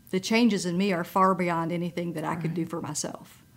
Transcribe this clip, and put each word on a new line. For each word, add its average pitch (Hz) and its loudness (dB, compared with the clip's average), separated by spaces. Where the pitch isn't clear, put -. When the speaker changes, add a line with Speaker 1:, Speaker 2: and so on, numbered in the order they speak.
Speaker 1:
the 185 0
changes 208 2
in 175 0
me 196 2
are 170 0
far 190 4
beyond 170 0
anything 175 -4
that 156 -6
I 156 -2
could 165 -4
Speaker 2:
Right. 165 -6
Speaker 1:
do 170 -2
for 170 -6
myself. - -8